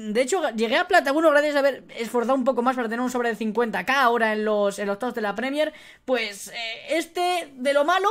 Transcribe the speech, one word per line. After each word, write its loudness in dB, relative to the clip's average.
de 2
hecho 0
llegué 0
a 0
plata 4
uno 4
gracias 2
a 4
haber 0
esforzado 0
un 0
poco 0
más 0
para -4
tener -4
un -2
sobre 0
de -2
cincuenta -2
K 0
ahora 4
en -2
los, 0
en -4
los -2
tots -4
de -4
la -2
Premier. -2
Pues, -2
eh, -16
este, -2
de -2
lo 4
malo 2